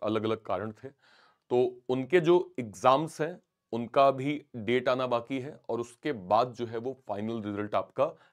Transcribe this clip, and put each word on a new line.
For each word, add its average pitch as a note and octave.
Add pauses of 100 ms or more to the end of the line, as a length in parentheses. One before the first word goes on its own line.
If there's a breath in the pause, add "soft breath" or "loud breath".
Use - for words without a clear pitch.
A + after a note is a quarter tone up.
अलग-अलग A2
कारण G#2
थे। C3 (640 soft breath)
तो B2
उनके C3
जो F3
एग्जाम्स B2+
हैं, E3+ (320)
उनका A#2+
भी C3+ (120)
डेट B2
आना C3
बाकी B2
है C3+
और A#2
उसके C#3+
बाद A2
जो A#2
है A2+
वो B2+ (100)
फाइनल A2
रिजल्ट G#2
आपका B2+ (220 soft breath)